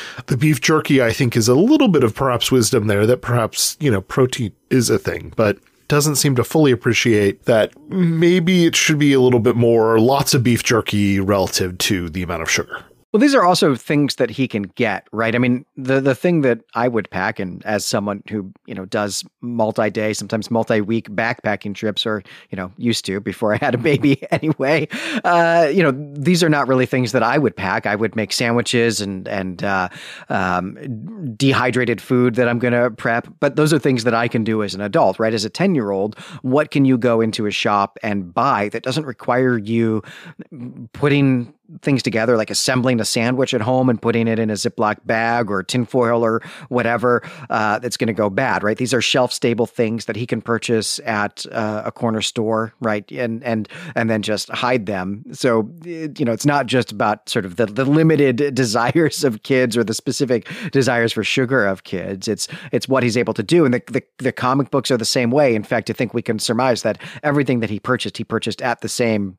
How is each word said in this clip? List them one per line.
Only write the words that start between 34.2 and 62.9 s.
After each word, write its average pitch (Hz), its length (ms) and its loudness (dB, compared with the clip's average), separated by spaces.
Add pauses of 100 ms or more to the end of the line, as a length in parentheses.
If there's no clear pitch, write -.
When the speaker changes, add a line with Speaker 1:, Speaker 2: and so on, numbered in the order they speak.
Speaker 2:
can 113 160 -2
do 110 180 -2
as 95 120 -6
an 98 80 -8
adult, 104 360 0
right? 110 140 0
As 110 140 -2
a - 40 -6
ten-year-old, 107 680 -2 (240)
what 131 280 0
can 143 140 2
you 131 140 4
go 117 240 2
into 110 240 -2
a 104 40 -2
shop 101 520 0
and 98 320 -4
buy 117 360 0
that 113 120 -8
doesn't 143 240 -4
require 127 500 0
you 110 460 0 (880)
putting 139 640 0 (280)
things 139 180 0
together, 117 360 0
like 110 140 0
assembling 127 500 0
a 104 40 -2
sandwich 127 480 0
at 123 80 0
home 127 300 2
and 113 100 0
putting 117 280 0
it 110 100 0
in 113 120 0
a 104 40 -2
Ziploc 107 500 -2
bag 117 460 0
or 95 140 -2
tinfoil 120 600 0
or 113 160 0 (280)
whatever, 120 540 0 (280)
uh, 107 300 0
that's 120 160 -6
gonna 113 160 -2
go 104 180 0
bad, 113 320 -2
right? 107 140 0
These 127 180 -2
are 113 80 2
shelf-stable 120 640 0
things 113 380 -4
that 110 100 -6
he 117 120 -6
can 117 140 -4
purchase 113 600 -2
at, 104 500 -4
uh, 107 340 -4
a 113 60 -6
corner 110 320 -4
store, 110 580 -2
right? 107 300 -4
And, 117 320 -6
and, 110 260 -2 (280)
and 117 120 0
then 110 140 0
just 104 280 -4
hide 123 360 -2
them. 101 460 -6
So, 113 360 0 (160)
it, 160 360 -10
you 151 40 -2
know, 117 80 0
it's 110 140 -2
not 143 200 2
just 117 260 0
about 107 360 -2
sort 107 160 -4
of 87 120 -12
the, 117 100 0
the 107 180 -2
limited 143 720 4
<laughs> - 0 -
desires 123 720 0
of 113 180 0
kids 127 340 2
or 120 60 2
the 107 120 -2
specific 123 540 -2 (220)
desires 120 420 2
for 107 120 -2
sugar 127 420 0
of 95 160 -2
kids. 95 460 -8
It's, 101 180 -4 (240)
it's - 180 -2
what 131 140 2